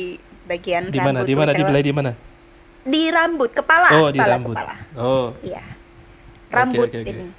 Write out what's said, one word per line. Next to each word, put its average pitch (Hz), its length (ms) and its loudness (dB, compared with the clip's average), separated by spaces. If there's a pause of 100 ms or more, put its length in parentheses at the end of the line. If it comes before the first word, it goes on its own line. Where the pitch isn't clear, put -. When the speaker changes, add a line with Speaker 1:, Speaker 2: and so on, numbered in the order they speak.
(440)
Speaker 1:
bagian 180 440 -4
Speaker 2:
Di 147 100 -2
mana? 135 200 2
Speaker 1:
rambut 123 60 0
Speaker 2:
Di - 20 -4
Speaker 1:
tuh 135 120 0
Speaker 2:
mana? 151 100 4
Speaker 1:
cewek. 143 120 2
Speaker 2:
Dibelai 143 220 2
di 143 120 0
mana? 139 180 -2 (720)
Speaker 1:
Di 302 260 0
rambut, 330 420 0
kepala, 330 400 4
Speaker 2:
Oh, 156 160 6
di 139 80 -2
Speaker 1:
kepala, 131 160 2
Speaker 2:
rambut. 120 240 -2
Speaker 1:
kepala. - 200 -10 (200)
Speaker 2:
Oh. 127 320 0 (140)
Speaker 1:
Iya. 90 180 -12
Speaker 2:
Oke, - 920 -20
Speaker 1:
Rambut 240 340 2
Speaker 2:
oke, - 80 -6
oke. 202 140 -8
Speaker 1:
ini. 180 160 -10 (140)